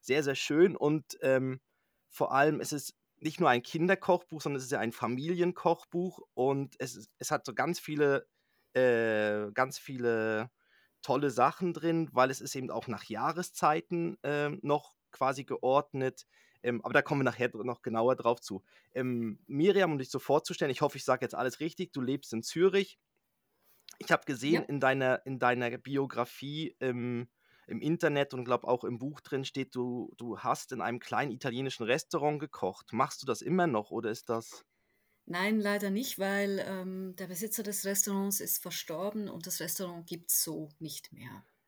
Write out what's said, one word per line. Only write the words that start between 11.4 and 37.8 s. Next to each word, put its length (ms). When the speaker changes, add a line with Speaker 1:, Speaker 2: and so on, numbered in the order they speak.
Speaker 1:
drin, 400
weil 180
es 100
ist 140
eben 160
auch 160
nach 180
Jahreszeiten, 1160
ähm, 400
noch 320
quasi 320
geordnet. 840
Ähm, 220
aber 100
da 80
kommen 200
wir 40
nachher 240
dr-, 160
noch 160
genauer 340
drauf 260
zu. 220
Ähm, 540
Miriam, 460
um 40
dich 140
so 80
vorzustellen, 520
ich 100
hoffe, 160
ich 80
sag 160
jetzt 140
alles 260
richtig, 320
du 80
lebst 320
in 100
Zürich. 560
Ich 140
hab 140
gesehen, 380
Speaker 2:
Ja. 40
Speaker 1:
in 120
deiner, 460
in 140
deiner 380
Biografie 1000
im, 500
im 140
Internet 520
und 120
glaub 200
auch 180
im 160
Buch 220
drin 240
steht, 300
du, 420
du 220
hast 320
in 100
einem 180
kleinen 320
italienischen 520
Restaurant 560
gekocht. 540
Machst 280
du 40
das 160
immer 260
noch 240
oder 200
ist 180
das 360
Speaker 2:
Nein, 360
leider 300
nicht, 280
weil, 460
ähm, 500
der 120
Besitzer 360
des 220